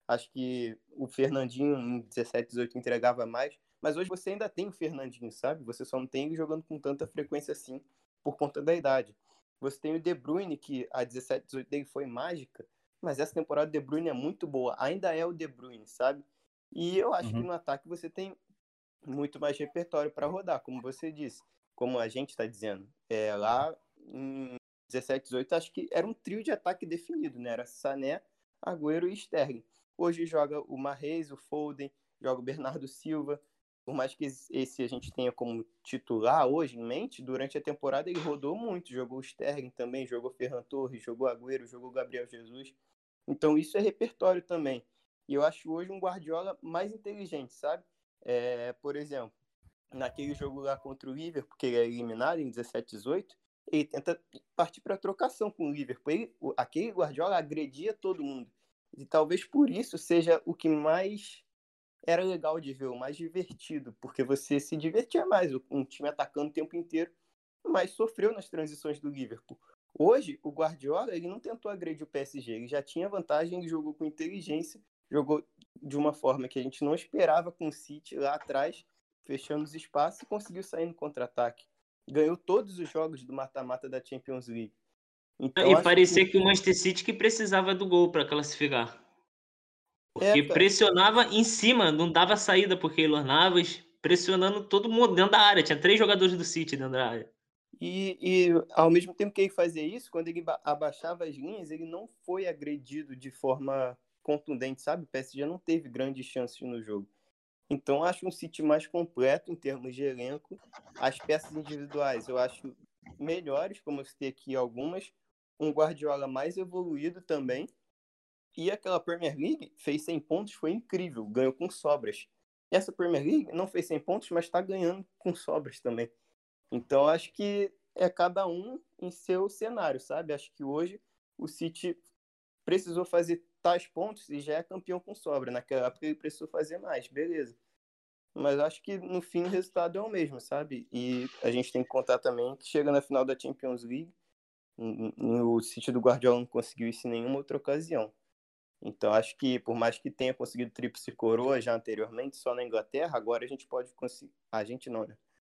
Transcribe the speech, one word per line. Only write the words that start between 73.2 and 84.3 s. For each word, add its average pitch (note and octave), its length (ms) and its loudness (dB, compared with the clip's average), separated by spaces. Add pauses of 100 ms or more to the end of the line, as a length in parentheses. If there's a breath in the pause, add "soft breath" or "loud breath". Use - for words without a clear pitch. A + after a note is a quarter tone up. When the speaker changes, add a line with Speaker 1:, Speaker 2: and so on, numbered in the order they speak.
Speaker 1:
ele F3 100 -8
jogou D#3 260 -4
com D#3 120 -6
inteligência, D#3+ 720 -6 (320)
jogou D3 320 2 (380)
de C#3+ 160 -6
uma D3 160 2
forma B2+ 340 0
que C3+ 120 -6
a B2 40 -4
gente C3+ 200 -6
não D3 100 2
esperava E3+ 580 2
com D#3 180 -6
o D3 40 -8
City - 440 -18
lá C#3 180 0
atrás, D3 500 -4 (400)
fechando D3 380 -6
os D3 100 -10
espaços D#3+ 480 -2
e - 60 -18
conseguiu G3+ 340 -8
sair E3+ 240 -4
no E3+ 80 -8
contra-ataque. B2 720 -4 (420)
Ganhou D#3 300 2
todos G3 400 0
os E3+ 100 -6
jogos D#3+ 360 -4
do C3 100 -14
mata-mata C3 560 -6
da B2+ 140 -6
Champions B2+ 440 -10